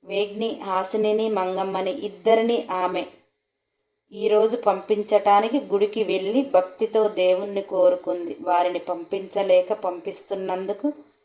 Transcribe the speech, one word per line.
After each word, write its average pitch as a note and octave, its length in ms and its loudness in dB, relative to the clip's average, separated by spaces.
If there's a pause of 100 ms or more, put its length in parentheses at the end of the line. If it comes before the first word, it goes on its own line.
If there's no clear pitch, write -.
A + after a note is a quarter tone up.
వేగ్ని G#3 580 -4
హాసినిని, G#3 640 0
మంగమ్మని F#3+ 640 -2
ఇద్దరిని A3+ 800 0
ఆమె F3+ 340 -2 (1080)
ఈరోజు G#3+ 440 2
పంపించటానికి G#3 1040 2
గుడికి G3+ 420 0
వెళ్ళి G3 480 0
భక్తితో G#3+ 580 2
దేవుణ్ణి G3 540 0
కోరుకుంది. F3+ 800 0
వారిని F3 380 0
పంపించలేక F#3 920 0
పంపిస్తున్నందుకు F#3+ 1200 -6 (320)